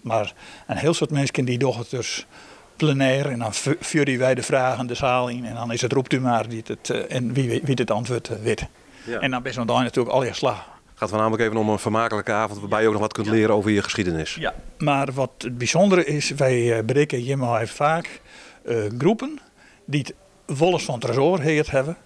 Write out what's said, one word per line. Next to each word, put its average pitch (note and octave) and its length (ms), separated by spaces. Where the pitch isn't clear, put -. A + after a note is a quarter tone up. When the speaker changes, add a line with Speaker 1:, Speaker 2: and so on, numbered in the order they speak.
Speaker 1:
Maar A2 320
een - 100
heel D#3+ 160
soort D#3 180
mensen C#3 340
die B2 120
doen B2+ 200
het A#2 120
dus - 360
plenair. C#3 540
En B2 100
dan A2 140
vu-, - 260
vuren C3+ 380
wij B2+ 180
de B2 80
vragen B2+ 440
de A#2+ 80
zaal B2 320
in. B2 180
En A2+ 100
dan A#2 160
is A#2 100
het A#2+ 120
roept C3+ 200
u C3+ 60
maar A#2 300
die A2+ 160
het, - 240
eh, A#2 260
en B2 180
wie, C3+ 300
wie C3+ 120
het A#2+ 160
antwoord, A2+ 380
eh, A2 140
weet. A2 220
Speaker 2:
Ja. A#2 140
Speaker 1:
En C3 120
dan B2+ 100
best B2+ 140
wel B2 100
daar A#2+ 180
natuurlijk B2 320
al C3 80
je A2+ 100
slag. A#2+ 240
Speaker 2:
Het - 140
gaat G#2 60
voornamelijk A2 340
even A2 140
om A2 120
een G#2 100
vermakelijke A2 520
avond G#2 280
waarbij G#2 220
je A2+ 60
ook G#2+ 60
nog G#2 80
wat G#2+ 120
kunt G#2 140
Speaker 1:
Ja. G#2+ 60
Speaker 2:
leren G#2+ 220
over G#2+ 160
je G2+ 120
geschiedenis. E2 560
Speaker 1:
Ja, C3+ 140
maar C#3 360
wat C3 240
het A#2+ 200
bijzondere F3 480
is, C#3+ 240
wij, B2 480
eh, A2 60
bereiken C3+ 360
hiermee A#2+ 480
vaak, D#3+ 540
eh, A#2+ 100
groepen A3+ 420
die C#3+ 160
het - 120
volgens E3 280
van B2 140
Tresor C3+ 400
heet D3+ 320
hebben, C#3+ 340